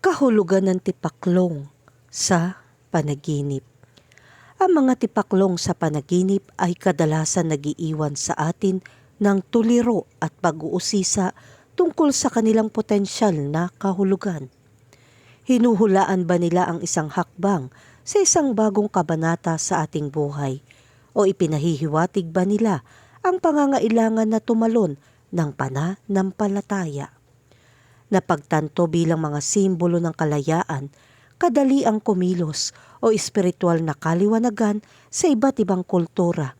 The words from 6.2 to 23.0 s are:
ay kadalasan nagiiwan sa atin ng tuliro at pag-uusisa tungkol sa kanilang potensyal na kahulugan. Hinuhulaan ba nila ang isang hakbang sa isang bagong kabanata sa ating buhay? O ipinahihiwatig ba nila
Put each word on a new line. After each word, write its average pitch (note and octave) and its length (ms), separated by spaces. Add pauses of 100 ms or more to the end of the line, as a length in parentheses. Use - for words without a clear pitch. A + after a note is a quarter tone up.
ay F3 160
kadalasan D#3+ 720
nagiiwan D3+ 640
sa - 240
atin F#3 480 (320)
ng G3+ 320
tuliro A#3 560 (160)
at E3 80 (160)
pag-uusisa F3+ 880 (400)
tungkol D#4+ 400
sa - 160
kanilang A3 400
potensyal G#3 640
na D#3 480
kahulugan. F#3+ 720 (960)
Hinuhulaan G3 800
ba F3 80
nila F3 320
ang E3+ 160
isang D#3+ 240
hakbang F3 640 (320)
sa - 160
isang D#4 320
bagong G#3 400
kabanata E3 640
sa E3 320
ating D3 240
buhay? C#3+ 480 (560)
O G#3+ 80
ipinahihiwatig D#3+ 1040
ba F3+ 160
nila G#3 400 (400)